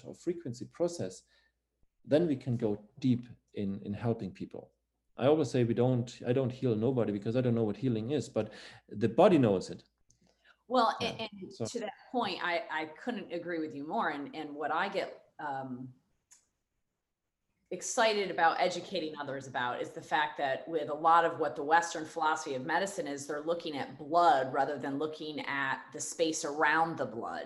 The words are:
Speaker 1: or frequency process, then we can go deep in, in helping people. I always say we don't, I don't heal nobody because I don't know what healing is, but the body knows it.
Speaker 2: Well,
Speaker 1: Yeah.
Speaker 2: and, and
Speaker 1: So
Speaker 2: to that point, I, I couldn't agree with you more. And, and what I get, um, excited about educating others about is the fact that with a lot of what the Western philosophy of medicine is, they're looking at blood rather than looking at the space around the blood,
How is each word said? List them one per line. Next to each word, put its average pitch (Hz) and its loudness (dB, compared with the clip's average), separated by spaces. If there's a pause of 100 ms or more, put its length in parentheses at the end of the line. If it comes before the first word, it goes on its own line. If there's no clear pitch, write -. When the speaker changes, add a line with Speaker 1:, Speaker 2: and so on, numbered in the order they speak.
Speaker 1:
or - -14
frequency 139 -8
process, 170 -4 (840)
then 160 6
we 143 0
can 123 -2
go 107 0 (200)
deep 123 2 (280)
in, 98 -4
in 101 -6
helping 98 -2
people. - -14 (460)
I 120 0
always 147 4
say 127 4
we 113 2
don't, 120 2
I 123 4
don't 123 2
heal 123 0
nobody 113 2
because 104 -2
I 131 4
don't 120 2
know 113 2
what 101 0
healing 117 0
is, 143 0
but 107 -2 (340)
the 107 0
body 175 8
knows 104 4
it. - -14 (880)
Speaker 2:
Well, 233 4
Speaker 1:
Yeah. 233 -2
Speaker 2:
and, 220 -8 (120)
and 180 -12
Speaker 1:
So - -6
Speaker 2:
to 226 -4
that 202 -8 (180)
point, 214 -2
I, 175 0 (100)
I 156 -2 (180)
couldn't 202 -6
agree 170 -4
with 143 -6
you 143 -8
more. 180 -2
And, 143 -8
and 147 -10
what 147 -4
I 175 0
get, - -4 (180)
um, 131 -6 (1800)
excited 208 0
about 165 4
educating 170 -2
others 135 -6
about 127 -2
is 156 -6
the 160 -12
fact 151 0
that 135 -2
with 147 -2
a 151 -4
lot 165 6
of 165 0
what 151 0
the 160 -6
Western 160 2
philosophy 156 -2
of 127 -6
medicine 175 -2
is, 143 -6
they're 151 -4
looking 165 -2
at 131 -8
blood 147 4
rather 143 2
than 139 -4
looking 156 -6
at 135 -2 (120)
the 151 -10
space - -2
around 156 2
the 135 -2
blood, 92 -6